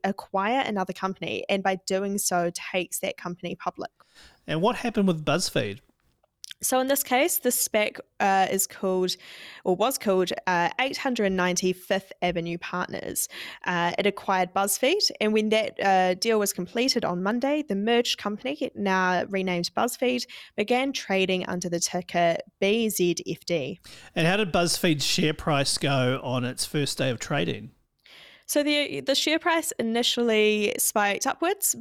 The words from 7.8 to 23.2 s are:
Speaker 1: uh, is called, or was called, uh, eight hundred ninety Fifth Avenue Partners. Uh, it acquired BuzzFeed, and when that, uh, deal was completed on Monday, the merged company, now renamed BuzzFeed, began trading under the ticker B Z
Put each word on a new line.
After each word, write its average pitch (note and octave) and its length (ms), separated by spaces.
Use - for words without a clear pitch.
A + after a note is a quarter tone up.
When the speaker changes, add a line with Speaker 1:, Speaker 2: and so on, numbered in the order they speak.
Speaker 1:
uh, G3 320
is F#3+ 160
called, F#3 480
or F3+ 140
was A#3 200
called, F#3 360
uh, E3+ 220
eight C4+ 160
hundred A#3 340
ninety F3+ 420
Fifth F#3+ 480
Avenue E3+ 380
Partners. - 720
Uh, F3 320
it F#3 100
acquired F#3+ 460
BuzzFeed, B3+ 560
and G#3+ 120
when G#3+ 180
that, G#3+ 300
uh, F#3 340
deal A3 260
was G3+ 120
completed A#3 520
on F3 180
Monday, B3+ 400
the G3+ 140
merged A#3 420
company, B3+ 560
now F#3 540
renamed F#3 480
BuzzFeed, B3 500
began B3 360
trading F#3+ 540
under F3+ 220
the E3+ 100
ticker F3 600
B A3 300
Z F3 260